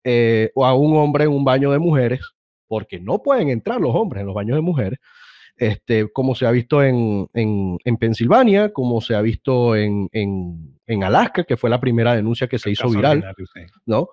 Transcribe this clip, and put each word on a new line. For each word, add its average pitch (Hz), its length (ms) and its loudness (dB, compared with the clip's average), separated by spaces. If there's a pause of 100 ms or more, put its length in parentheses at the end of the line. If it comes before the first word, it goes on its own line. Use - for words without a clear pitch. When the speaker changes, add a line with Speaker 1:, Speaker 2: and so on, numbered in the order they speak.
Speaker 1:
eh, 113 500 2
o 131 100 2
a 131 100 4
un 151 220 4
hombre 147 280 2
en 151 60 2
un 139 140 0
baño 135 280 2
de 139 60 2
mujeres, 139 420 0 (480)
porque 104 320 -8
no 120 220 -4
pueden 254 260 0
entrar 196 320 -4
los 127 140 0
hombres 170 260 -2
en 101 60 -6
los 95 80 -8
baños 104 220 -2
de 156 60 -2
mujeres, 135 380 -4 (560)
este, 110 560 -2
como 131 220 -2
se 127 120 -2
ha 117 60 2
visto 127 300 0
en, 117 520 0
en, 101 500 -2
en 120 140 0
Pensilvania, 202 760 2
como 123 280 -2
se 117 140 -4
ha 104 60 0
visto 117 560 0
en, 104 360 -2
en, 90 760 -6
en 104 180 -2
Alaska, 170 400 0
que 123 120 -2
fue 120 120 -2
la 117 120 0
primera 120 340 2
denuncia 113 320 -2
que 120 120 -6
se 104 120 -6
Speaker 2:
El 104 40 0
Speaker 1:
hizo 123 100 -6
Speaker 2:
caso 117 120 0
Speaker 1:
viral, 139 220 2
Speaker 2:
ordinario, 95 340 -10
sí. 92 80 -20 (240)
Speaker 1:
¿no? 117 280 -2